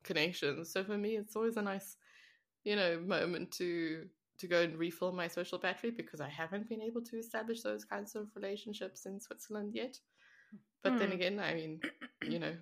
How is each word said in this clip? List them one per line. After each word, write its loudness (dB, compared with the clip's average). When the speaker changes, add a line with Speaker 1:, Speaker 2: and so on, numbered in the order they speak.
Speaker 1:
connections. 2
So 2
for 0
me, 2
it's -4
always 4
a 2
nice, -2
you 2
know, 6
moment 2
to, 0
to -6
go 8
and 4
refill 2
my 0
social -2
battery 0
because -6
I -4
haven't -4
been -4
able -2
to -6
establish -4
those -2
kinds -6
of -6
relationships -6
in -6
Switzerland -8
yet. -4
But 4
then 4
Speaker 2:
Mm. 2
Speaker 1:
again, 2
I 2
mean, -4
you 0
know, -2